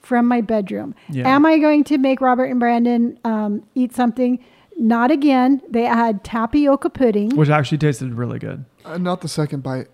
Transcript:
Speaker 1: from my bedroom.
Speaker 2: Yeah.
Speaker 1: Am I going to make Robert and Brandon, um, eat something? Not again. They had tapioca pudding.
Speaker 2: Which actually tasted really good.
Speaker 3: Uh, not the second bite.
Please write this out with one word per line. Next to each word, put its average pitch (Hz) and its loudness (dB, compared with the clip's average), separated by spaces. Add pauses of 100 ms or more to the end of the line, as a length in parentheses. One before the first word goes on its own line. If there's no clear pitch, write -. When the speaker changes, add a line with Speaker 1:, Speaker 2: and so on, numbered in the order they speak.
Speaker 1:
from 240 0
my 240 2
bedroom. 208 -4 (160)
Speaker 2:
Yeah. 143 -4
Speaker 1:
Am 277 4
I 320 4
going 294 4
to 294 0
make 262 0
Robert 254 2
and 254 -2
Brandon, 240 2
um, 214 -4 (100)
eat 247 -2
something? 247 0 (400)
Not 233 2
again. 277 2
They 233 -2
had 233 0
tapioca 277 0
pudding. 220 0
Speaker 2:
Which 151 4
actually 151 0
tasted 135 -2
really 117 -6
good. 107 -10 (200)
Speaker 3:
Uh, 160 -10
not 180 -4
the 165 -10
second 143 -4
bite. 131 -8